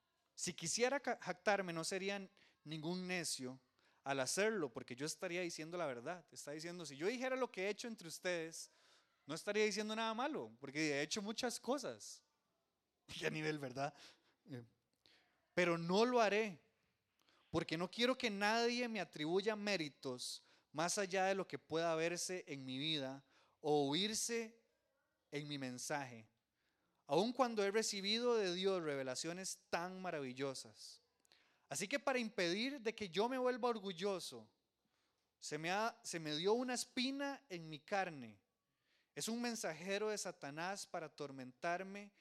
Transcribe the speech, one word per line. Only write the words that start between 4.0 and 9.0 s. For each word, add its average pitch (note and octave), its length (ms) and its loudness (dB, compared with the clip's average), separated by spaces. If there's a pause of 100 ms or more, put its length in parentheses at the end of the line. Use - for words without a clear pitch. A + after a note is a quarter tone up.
al C#3 160 2
hacerlo, F#3 520 2
porque B2+ 220 -8
yo C3+ 120 -4
estaría F3 340 -4
diciendo E3+ 360 -6
la E3+ 100 0
verdad". C#3+ 440 -4
Está C3+ 220 -10
diciendo, E3 340 -6
si C#3 100 -10
yo D#3 120 0
dijera B3+ 280 0
lo C4 140 0
que F#3 140 -4
he G3 40 2
hecho G#3+ 200 -4
entre A3 180 -10
ustedes, E3 640 -4 (560)